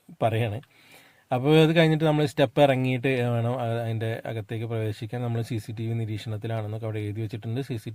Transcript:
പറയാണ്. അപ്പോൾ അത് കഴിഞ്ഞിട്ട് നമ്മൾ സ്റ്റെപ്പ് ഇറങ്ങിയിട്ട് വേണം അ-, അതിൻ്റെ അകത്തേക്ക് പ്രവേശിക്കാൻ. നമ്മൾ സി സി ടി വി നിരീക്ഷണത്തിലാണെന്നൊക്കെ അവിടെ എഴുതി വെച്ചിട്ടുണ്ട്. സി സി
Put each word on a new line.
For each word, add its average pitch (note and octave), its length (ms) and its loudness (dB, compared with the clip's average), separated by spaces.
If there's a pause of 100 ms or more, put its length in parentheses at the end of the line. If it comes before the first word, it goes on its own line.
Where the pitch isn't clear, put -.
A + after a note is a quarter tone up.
(220)
പറയാണ്. A2+ 360 0 (720)
അപ്പോൾ B2+ 220 2 (100)
അത് D#3 140 6
കഴിഞ്ഞിട്ട് D#3+ 320 6
നമ്മൾ D3+ 240 4
സ്റ്റെപ്പ് C#3+ 320 2
ഇറങ്ങിയിട്ട് C3 460 2 (240)
വേണം A#2 260 0
അ-, A#2 240 -2
അതിൻ്റെ A2+ 260 -2 (200)
അകത്തേക്ക് A2+ 420 -6
പ്രവേശിക്കാൻ. A2 540 -4
നമ്മൾ A#2 140 -2 (100)
സി A#2+ 140 -2
സി A2+ 140 -10
ടി A#2 100 -4
വി A#2 120 -2
നിരീക്ഷണത്തിലാണെന്നൊക്കെ A2 880 -6
അവിടെ G#2+ 180 -4
എഴുതി G#2 180 -6
വെച്ചിട്ടുണ്ട്. A2+ 440 -6
സി B2+ 160 -4
സി A#2 100 -10